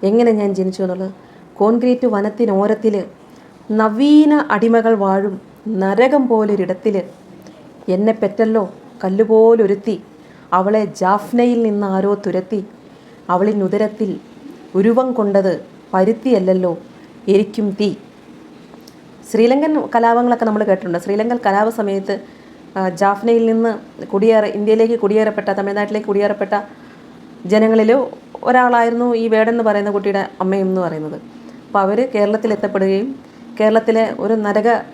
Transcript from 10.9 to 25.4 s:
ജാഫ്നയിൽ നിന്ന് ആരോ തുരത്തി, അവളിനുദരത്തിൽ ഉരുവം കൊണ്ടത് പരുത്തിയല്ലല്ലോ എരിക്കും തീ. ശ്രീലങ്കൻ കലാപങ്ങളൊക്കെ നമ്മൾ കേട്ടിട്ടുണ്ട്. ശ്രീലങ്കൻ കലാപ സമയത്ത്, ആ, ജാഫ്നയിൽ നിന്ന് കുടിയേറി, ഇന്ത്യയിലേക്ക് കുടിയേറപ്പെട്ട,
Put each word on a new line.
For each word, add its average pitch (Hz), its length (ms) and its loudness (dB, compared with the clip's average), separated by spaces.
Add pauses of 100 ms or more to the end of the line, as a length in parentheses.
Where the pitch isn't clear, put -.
ജാഫ്നയിൽ 233 680 0
നിന്ന് 208 280 -2
ആരോ 190 160 0 (140)
തുരത്തി, 185 360 -4 (720)
അവളിനുദരത്തിൽ 208 760 -2 (680)
ഉരുവം 233 280 2 (100)
കൊണ്ടത് 196 360 0 (400)
പരുത്തിയല്ലല്ലോ 185 800 0 (600)
എരിക്കും 208 340 -2 (120)
തീ. 208 100 0 (1400)
ശ്രീലങ്കൻ 269 420 2 (220)
കലാപങ്ങളൊക്കെ 233 540 2
നമ്മൾ 214 200 -2
കേട്ടിട്ടുണ്ട്. 180 360 -2
ശ്രീലങ്കൻ 214 320 -2 (100)
കലാപ 202 200 2 (140)
സമയത്ത്, 196 340 -4 (640)
ആ, 190 40 -4 (200)
ജാഫ്നയിൽ 226 500 2
നിന്ന് 226 200 0 (420)
കുടിയേറി, 214 340 2 (100)
ഇന്ത്യയിലേക്ക് 220 460 2
കുടിയേറപ്പെട്ട, 208 460 0 (100)